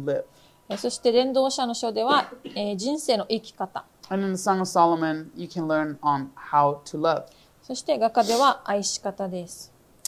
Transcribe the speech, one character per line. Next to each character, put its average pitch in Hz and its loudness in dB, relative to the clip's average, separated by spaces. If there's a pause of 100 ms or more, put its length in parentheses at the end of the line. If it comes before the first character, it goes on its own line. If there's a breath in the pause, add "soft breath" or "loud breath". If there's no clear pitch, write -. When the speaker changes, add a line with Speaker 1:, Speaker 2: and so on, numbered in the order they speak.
Speaker 1:
live. 139 0 (440 soft breath)
Speaker 2:
え、 202 -4
そ 240 -4
し - -8
て、 247 4
伝 254 4
道 262 2
者 262 -2
の 233 -2
書 233 -4
で 220 0
は、 277 2 (140)
え 208 -4
ー、 202 -4
人 269 -2
生 254 2
の 202 -2
生 220 0
き - -20
方。 - -8 (240)
Speaker 1:
And 196 0
in 190 0
the 185 -6
Song 190 2
of 185 -2
Solomon, 165 2
you 175 -10
can 165 -4
learn 156 0
on 139 0
how 147 2
to - -8
love. 160 0 (380 soft breath)
Speaker 2:
そ 254 -10
し - -10
て、 294 -2
画 226 2
家 233 2
で 220 2
は 269 4
愛 202 -2
し - -4
方 196 -6
で 180 -8
す。 - -18 (360)